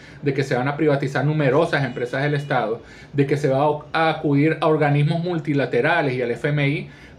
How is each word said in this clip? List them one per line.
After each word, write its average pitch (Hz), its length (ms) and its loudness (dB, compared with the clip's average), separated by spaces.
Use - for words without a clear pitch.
de 139 100 0
que 135 120 -2
se 131 100 -2
van 127 140 0
a 143 80 -4
privatizar 143 480 0
numerosas 151 600 2
empresas 131 380 -4
del 147 120 0
Estado, 131 480 -2
de 139 140 2
que 143 100 0
se 143 120 -2
va 143 440 0
a 160 160 2
acudir 151 520 2
a 170 80 2
organismos 151 540 2
multilaterales 147 920 0
y 127 80 -2
al 120 80 -2
F 117 180 -4
M 147 200 0
I 170 200 -4